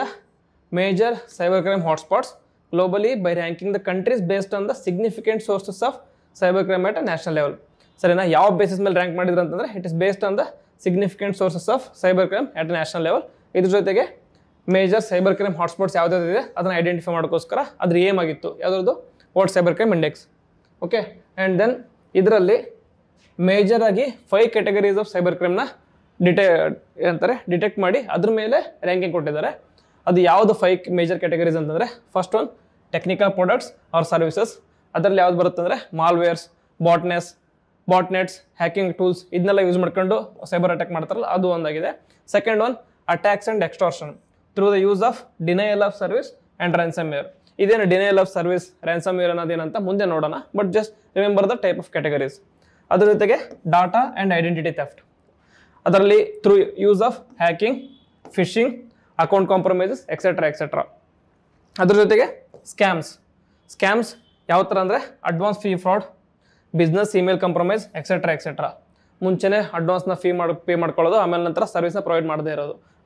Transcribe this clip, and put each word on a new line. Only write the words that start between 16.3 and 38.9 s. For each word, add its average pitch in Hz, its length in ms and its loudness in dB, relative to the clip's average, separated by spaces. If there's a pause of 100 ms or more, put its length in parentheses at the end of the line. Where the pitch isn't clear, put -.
ಇದೆ 233 80 0 (160)
ಅದನ್ನ 180 240 -2
ಐಡೆಂಟಿಫೈ 175 320 -2
ಮಾಡೋಕ್ಕೋಸ್ಕರ 165 460 -4 (260)
ಅದ್ರ 175 120 2 (120)
ಏಮ್ 196 140 2
ಆಗಿತ್ತು, 160 400 -6
ಯಾವ್ದ್ರದ್ದು? 190 320 0 (420)
ವರ್ಲ್ಡ್ 185 180 2
ಸೈಬರ್ 175 240 2
ಕ್ರೈಮ್ 220 200 2
ಇಂಡೆಕ್ಸ್. 151 260 -4 (600)
ಓಕೆ? 220 140 -2 (440)
And 190 160 2
then 226 100 2 (500)
ಇದರಲ್ಲಿ 202 380 4 (920)
ಮೇಜರ್ 208 400 4
ಆಗಿ 208 160 2 (260)
ಫೈವ್ 220 260 4
categories 202 460 2
of 208 120 -10
cyber 180 260 0
crime-ನ 180 240 0 (640)
ಡಿಟೆ-, 170 560 2 (220)
ಏನಂತಾರೆ, 175 460 0
ಡಿಟೆಕ್ಟ್ 196 340 -2
ಮಾಡಿ 202 140 2 (180)
ಅದ್ರ 190 140 0 (100)
ಮೇಲೆ 233 180 0 (300)
ರ್ಯಾಂಕಿಂಗ್ 180 280 -2
ಕೊಟ್ಟಿದ್ದಾರೆ. 156 520 -6 (380)
ಅದು 180 140 4
ಯಾವ್ದು 190 400 6
ಫೈವ್ 180 380 0
ಮೇಜರ್ 170 240 0
ಕ್ಯಾಟಗರೀಸ್ 165 380 0
ಅಂತಂದ್ರೆ, 160 260 -2 (280)
first 185 240 -4
one 277 80 -2 (480)
technical 185 340 0 (100)
products 190 280 0 (300)
or 165 60 2 (100)
services, 165 360 0 (460)
ಅದರಲ್ಲಿ 190 300 2
ಯಾವ್ದು 180 140 2
ಬರುತ್ತೆ 170 240 0
ಅಂದ್ರೆ 196 140 -2 (240)
malwares, 170 400 2 (460)
ಬಾಟ್‌ನೆಸ್, 170 420 0 (640)
ಬಾಟ್‌ನೆಟ್ಸ್, 185 460 0 (240)
ಹ್ಯಾಕಿಂಗ್ 170 380 -2